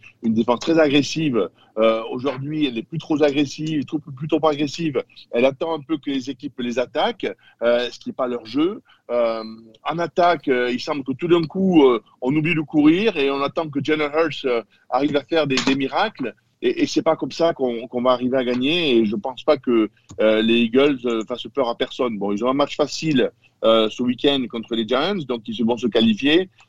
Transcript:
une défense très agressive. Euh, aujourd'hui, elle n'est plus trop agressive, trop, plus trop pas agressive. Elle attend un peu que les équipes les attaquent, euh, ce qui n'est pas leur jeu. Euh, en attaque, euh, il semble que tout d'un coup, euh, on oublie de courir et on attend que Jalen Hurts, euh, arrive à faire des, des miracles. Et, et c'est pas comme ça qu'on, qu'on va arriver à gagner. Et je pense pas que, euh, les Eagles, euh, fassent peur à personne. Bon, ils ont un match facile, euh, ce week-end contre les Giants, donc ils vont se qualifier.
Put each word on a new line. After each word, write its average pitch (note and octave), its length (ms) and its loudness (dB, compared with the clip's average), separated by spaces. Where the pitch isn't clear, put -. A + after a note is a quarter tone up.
une A2+ 120 0
défense A#2 260 2
très E3 180 2
agressive. C#3+ 680 2
Euh, A2+ 320 4
aujourd'hui, C#3 560 -4
elle A#2+ 80 -4
n'est A2+ 80 -6
plus E3 160 -10
trop D3+ 240 -2
agressive, D3 600 -2
trop, D#3 140 -8
plus D3 300 -12
trop D#3 100 0
pas D3+ 140 2
agressive. C#3+ 500 -4
Elle A#2+ 140 0
attend D#3+ 300 0
un D3+ 60 -8
peu D#3 180 -6
que C#3+ 120 -8
les C3+ 200 -4
équipes C3+ 300 -12
les B2 180 -4
attaquent, E3 480 -4
euh, A#2+ 280 2
ce - 80 -18
qui B2 120 -12
n'est - 40 -10
pas B2+ 140 -4
leur A#2 180 -6
jeu. D#3 360 -2
Euh, A2+ 340 -2
en D3+ 140 -4
attaque, E3+ 500 0
euh, B2 220 2
il B2 100 -2
semble D3 240 -6
que C3+ 80 -4
tout E3+ 160 -4
d'un E3+ 140 4
coup, F3 420 4
euh, B2 180 6
on C3+ 140 0
oublie D#3 200 0
de D#3+ 60 0
courir E3 560 4
et C#3 140 2
on C#3 120 -2
attend D#3 260 -2
que C#3 140 -4
Jalen D3+ 320 0
Hurts, D#3+ 300 0
euh, A#2+ 180 0
arrive C#3+ 260 0
à C#3 60 0
faire D#3 240 0
des, C3 100 0
des C3+ 80 2
miracles. C#3 600 -2
Et, B2 200 0
et D3+ 40 0
c'est - 160 -2
pas D#3+ 140 2
comme C3+ 160 -8
ça - 200 0
qu'on, A#2+ 340 -4
qu'on A#2+ 160 -6
va B2+ 100 4
arriver B2 260 0
à B2+ 60 0
gagner. C3 540 0
Et A2+ 60 4
je G#2+ 120 -2
pense B2 260 -8
pas D3+ 140 2
que, A#2 340 0
euh, A2 220 4
les A#2 180 2
Eagles, B2+ 440 2
euh, A2+ 220 -2
fassent A#2+ 280 -8
peur C3 140 0
à A#2 80 -4
personne. B2 420 -4
Bon, G2+ 140 -4
ils G#2 120 -4
ont B2+ 60 0
un C3+ 40 0
match C#3+ 220 0
facile, C#3 540 0
euh, A2+ 260 4
ce - 120 -8
week-end C3 480 0
contre A#2 240 -8
les A2+ 120 -2
Giants, D3 300 -2
donc A#2+ 180 -6
ils A2+ 180 -4
vont A#2+ 120 2
se A#2+ 100 -4
qualifier. A#2 640 2